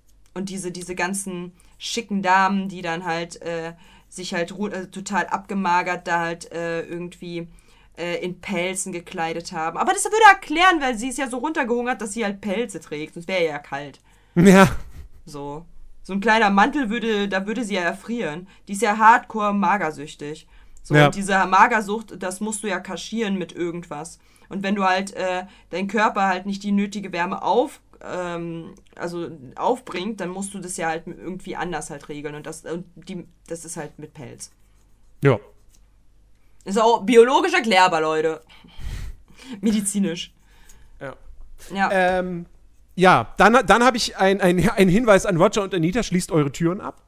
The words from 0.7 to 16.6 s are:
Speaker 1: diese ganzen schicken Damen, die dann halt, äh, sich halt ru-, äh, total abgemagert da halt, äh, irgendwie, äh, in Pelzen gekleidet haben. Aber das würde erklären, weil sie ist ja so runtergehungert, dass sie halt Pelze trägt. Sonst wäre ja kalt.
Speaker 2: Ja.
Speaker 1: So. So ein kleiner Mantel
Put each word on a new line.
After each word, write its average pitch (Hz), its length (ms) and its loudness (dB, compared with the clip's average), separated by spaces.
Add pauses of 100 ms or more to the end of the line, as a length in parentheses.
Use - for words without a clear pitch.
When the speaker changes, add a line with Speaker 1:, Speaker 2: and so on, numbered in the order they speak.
Speaker 1:
diese 180 240 -10
ganzen 180 580 -6 (240)
schicken 208 440 -6
Damen, 190 480 2
die 180 120 -12
dann 175 240 -6
halt, 170 360 -6
äh, 165 320 -8 (360)
sich 180 240 -12
halt 175 200 -4
ru-, 208 180 -6
äh, 185 200 -8
total 196 360 -4
abgemagert 180 800 -2
da 170 120 0
halt, 170 320 -6
äh, 165 300 -6
irgendwie, 170 680 -10 (500)
äh, 175 260 -6
in 185 180 -8
Pelzen 185 500 -4
gekleidet 165 600 -8
haben. 165 240 -6
Aber 226 160 0
das 392 120 -2
würde 415 120 0 (100)
erklären, 359 540 4
weil 254 160 -2
sie 240 120 -6
ist 233 80 -8
ja 269 120 -4
so 254 80 -6
runtergehungert, 247 640 -4
dass 202 120 -8
sie 233 100 -4
halt 202 180 -6
Pelze 208 400 -6
trägt. 156 340 -10
Sonst 170 120 -14
wäre 185 180 0
ja 147 120 -4
kalt. 143 420 -12 (360)
Speaker 2:
Ja. 190 340 10 (560)
Speaker 1:
So. 147 400 -12 (380)
So 185 100 -8
ein 196 60 0
kleiner 220 320 6
Mantel 214 400 4